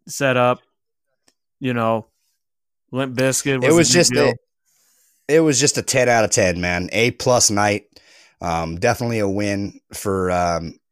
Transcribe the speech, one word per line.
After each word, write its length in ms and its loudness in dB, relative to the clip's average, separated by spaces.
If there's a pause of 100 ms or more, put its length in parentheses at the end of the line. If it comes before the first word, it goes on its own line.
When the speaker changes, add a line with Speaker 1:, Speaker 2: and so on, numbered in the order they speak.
Speaker 1:
setup, 540 0 (1000)
you 160 -4
know, 320 -2 (840)
Limp 240 -4
Bizkit 440 0
was 40 -2
Speaker 2:
It 120 4
was 140 4
Speaker 1:
a 20 0
big 60 2
Speaker 2:
just 140 2
Speaker 1:
deal. 160 2
Speaker 2:
a, 60 0 (920)
it 120 4
was 180 4
just 200 0
a 40 -2
ten 260 0
out 160 4
of 60 0
ten, 300 2
man. 320 -2
A 180 2
plus 400 0
night. 420 -2 (500)
Um, 360 -4
definitely 420 -2
a 80 -2
win 520 -6 (140)
for, 360 -4
um, 480 -4 (140)